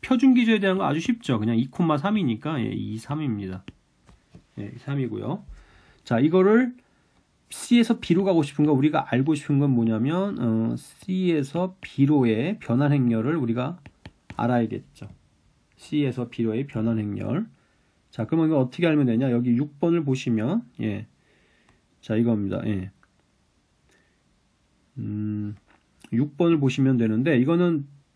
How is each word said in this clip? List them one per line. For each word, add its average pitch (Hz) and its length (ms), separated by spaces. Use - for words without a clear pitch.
표준 262 340
기저에 226 240
대한 190 180
거 190 80
아주 147 140
쉽죠. 170 400
그냥 113 180
이 123 80
콤마 156 320
삼이니까, 151 640
예, 107 100
이, 107 260
삼입니다. 107 640
예, 101 180
삼이고요. 123 640
자, 117 160
이거를 196 560
C에서 233 500
B로 185 240
가고 175 200
싶은 147 220
거, 151 80
우리가 147 380
알고 135 220
싶은 147 240
건 143 140
뭐냐면, 127 680
어, 113 380
C에서 180 1040
B로의 139 800
변환 139 340
행렬을 123 420
우리가 127 440
알아야겠죠. 117 720
C에서 127 520
B로의 117 380
변환 113 320
행렬. 104 480
자, 113 160
그러면 160 200
이거 156 120
어떻게 131 280
알면 151 200
되냐? 123 240
여기 120 260
육 143 220
번을 170 260
보시면, 131 580
예, 107 260
자, - 140
이겁니다. 104 520
예. 95 240
음, 104 580
육 143 240
번을 170 220
보시면 135 380
되는데 117 400
이거는 165 480